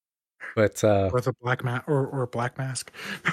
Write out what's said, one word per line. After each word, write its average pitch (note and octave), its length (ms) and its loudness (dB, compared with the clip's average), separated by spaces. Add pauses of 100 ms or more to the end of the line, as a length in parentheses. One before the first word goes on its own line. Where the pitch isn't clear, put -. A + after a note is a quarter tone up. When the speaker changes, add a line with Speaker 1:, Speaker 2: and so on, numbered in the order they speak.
(560)
Speaker 1:
But, G#2+ 280 2
uh, G2 280 6
Speaker 2:
Or A2+ 40 0
with B2 100 0
a - 160 0
black B2 220 -2
ma-, B2 240 -2
or, C#3 180 2
or C3+ 160 -4
a A#2+ 60 -2
black A#2+ 320 -4
mask. C3 320 -8 (240)
<laughs> - 180 -16